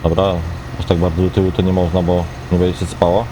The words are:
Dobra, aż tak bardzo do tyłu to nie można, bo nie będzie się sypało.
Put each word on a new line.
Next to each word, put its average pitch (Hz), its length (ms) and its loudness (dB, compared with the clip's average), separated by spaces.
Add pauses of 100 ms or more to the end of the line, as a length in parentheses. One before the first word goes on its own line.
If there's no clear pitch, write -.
Dobra, 90 300 2 (460)
aż - 60 -6
tak 90 120 2
bardzo 87 240 2
do 92 80 2
tyłu 92 220 2
to 95 100 -2
nie 92 120 2
można, 90 280 0
bo 87 220 0 (280)
nie 90 80 2
będzie 90 200 0
się 95 60 -4
sypało. 90 460 2